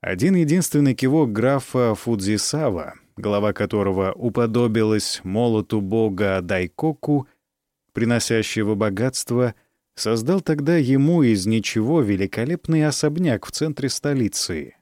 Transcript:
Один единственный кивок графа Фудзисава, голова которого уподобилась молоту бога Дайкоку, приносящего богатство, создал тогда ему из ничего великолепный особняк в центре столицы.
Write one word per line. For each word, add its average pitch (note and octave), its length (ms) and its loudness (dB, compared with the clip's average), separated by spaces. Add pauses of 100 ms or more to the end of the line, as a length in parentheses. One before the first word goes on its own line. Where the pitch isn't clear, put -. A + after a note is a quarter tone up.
Один F#2+ 320 0
единственный D#3 600 2
кивок C3 360 2
графа B2 600 2
Фудзисава, G#2 1000 -2 (220)
голова G2+ 360 0
которого G2 600 0
уподобилась A2+ 1080 0
молоту G#2+ 560 0
бога G2 640 0
Дайкоку, B2+ 840 -2 (680)
приносящего A2+ 800 0
богатство, A2+ 800 -2 (400)
создал A#2 480 0
тогда D#3 340 0
ему C#3+ 460 4
из A2 240 4
ничего A2+ 560 0
великолепный A#2 840 0
особняк D3+ 580 0
в - 60 -16
центре D3 380 -4
столицы. G2+ 920 -4